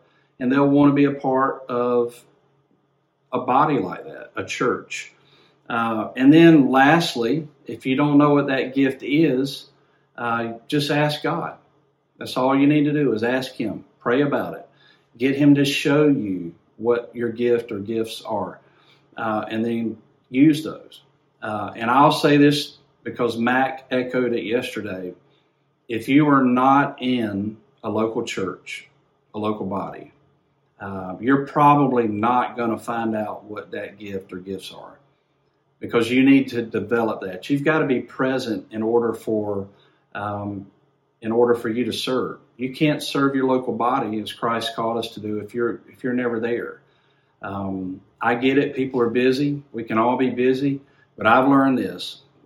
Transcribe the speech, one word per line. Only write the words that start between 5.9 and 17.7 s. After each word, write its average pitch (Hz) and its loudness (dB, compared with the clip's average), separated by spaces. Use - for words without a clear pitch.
and 135 6
then 160 8
lastly, 139 2
if - -12
you 131 0
don't 147 2
know 147 6
what 143 2
that 135 -4
gift 135 0
is, 139 0
uh, 117 -4
just 147 -2
ask 147 -2
God. 156 -6
That's - -12
all 135 2
you 139 4
need 151 4
to 147 0
do 143 2
is 107 -2
ask 127 -2
Him, 107 -8
pray 123 0
about 127 -2
it, - -18
get 135 0
Him 143 8
to 139 4
show 147 2
you 95 -2
what 113 -2
your 120 -4
gift 117 -2